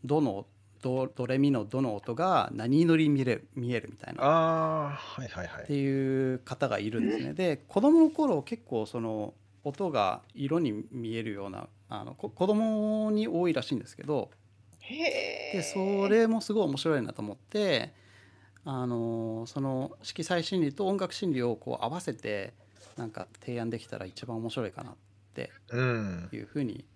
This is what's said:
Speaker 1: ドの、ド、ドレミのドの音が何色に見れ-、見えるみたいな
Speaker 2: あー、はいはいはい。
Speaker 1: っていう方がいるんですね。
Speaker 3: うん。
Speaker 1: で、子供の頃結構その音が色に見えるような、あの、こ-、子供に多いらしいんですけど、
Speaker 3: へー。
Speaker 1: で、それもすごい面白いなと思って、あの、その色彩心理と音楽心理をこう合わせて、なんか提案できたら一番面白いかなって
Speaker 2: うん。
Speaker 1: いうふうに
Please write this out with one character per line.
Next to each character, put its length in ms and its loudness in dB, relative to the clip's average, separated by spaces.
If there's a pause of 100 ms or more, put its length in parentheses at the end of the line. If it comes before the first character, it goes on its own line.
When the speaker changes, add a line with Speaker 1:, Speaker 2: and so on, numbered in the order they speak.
Speaker 1:
ド 160 2
の、 240 -2 (360)
ド、 260 -2
ド 200 -6
レ 100 0
ミ 140 4
の 140 0
ド 160 -2
の 140 0
音 200 -6
が 380 4
何 280 4
色 140 8
に 140 6
見 160 4
れ-、 160 2 (120)
見 200 -2
え 80 0
る 100 -12
み 60 -18
た 120 -14
い 40 -10
な 80 -6
Speaker 2:
あ 760 2 (200)
ー、 40 -8
は 40 -8
い 20 -10
は 160 -8
い 40 -8
は 120 -12
い。 40 -12
Speaker 1:
っ 40 -12
て 60 -2
い 600 2
う 60 -4
方 300 -2
が 100 0
い 100 -2
る 120 -2
ん 60 2
で 100 2
す 20 -4
ね。 100 -4
Speaker 3:
う 40 -6
ん。 20 -6
Speaker 1:
で、 220 0 (100)
子 140 2
供 180 8
の 100 10
頃 340 2
結 220 -8
構 200 -2
そ 160 -6
の 320 -4 (300)
音 280 -4
が 300 2 (120)
色 260 0
に 320 0
見 240 -6
え 80 -2
る 100 -4
よ 140 -8
う 20 -8
な、 180 -10 (220)
あ 140 -8
の、 120 -12
こ-、 140 -8
子 180 0
供 640 2
に 160 2
多 220 2
い 40 2
ら 80 2
し 120 -6
い 20 0
ん 40 -2
で 80 -10
す 100 -20
け 60 -12
ど、 260 -2 (500)
Speaker 3:
へ 760 -4
ー。 20 0
Speaker 1:
で、 60 -2
そ 440 0
れ 200 6
も 120 2
す 140 -4
ご 80 4
い 40 4
面 120 0
白 200 2
い 40 2
な 100 -4
と 100 -10
思 120 -6
っ 40 -14
て、 560 0 (720)
あ 240 -4
の、 600 -4
そ 120 -8
の 320 -2 (100)
色 220 -10
彩 200 0
心 180 0
理 120 2
と 140 -2
音 100 0
楽 160 -2
心 200 -2
理 100 0
を 120 2
こ 260 -6
う 40 -2
合 40 -2
わ 100 -4
せ 140 -6
て、 400 -6 (420)
な 120 -8
ん 40 -8
か 160 -10 (140)
提 180 -6
案 100 -4
で 80 -4
き 100 -10
た 100 -10
ら 80 -8
一 200 -14
番 120 -6
面 120 -4
白 180 -4
い 40 -8
か 120 -12
な 80 -14
っ 40 -18 (380)
て 180 -8 (180)
Speaker 2:
う 120 0
ん。 500 -2
Speaker 1:
い 60 -10
う 80 -10
ふ 120 -8
う 60 0
に 220 -6 (100)